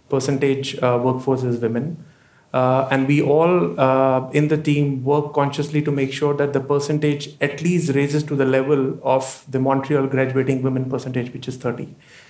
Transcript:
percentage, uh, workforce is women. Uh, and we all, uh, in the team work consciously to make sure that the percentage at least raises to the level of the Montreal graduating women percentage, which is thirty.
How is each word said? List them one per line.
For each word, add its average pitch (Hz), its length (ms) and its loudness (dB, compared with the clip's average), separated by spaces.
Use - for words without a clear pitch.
percentage, 135 760 0
uh, 123 220 2
workforce 127 400 0
is 120 160 -2
women. 120 460 -4
Uh, 131 380 2
and 135 180 2
we 147 120 4
all, 165 560 2
uh, 131 520 2
in 151 180 2
the 156 100 2
team 143 460 0
work 143 300 0
consciously 143 480 0
to 147 100 -2
make 135 220 -2
sure 147 220 0
that 143 180 0
the 135 80 0
percentage 147 800 -2
at 143 200 -2
least 160 320 0
raises 143 300 2
to 147 140 -4
the 135 80 2
level 135 580 2
of 131 460 0
the 131 100 -2
Montreal 135 480 0
graduating 131 540 0
women 131 280 -2
percentage, 123 440 -4
which 131 160 -12
is 127 80 -6
thirty. - 360 -6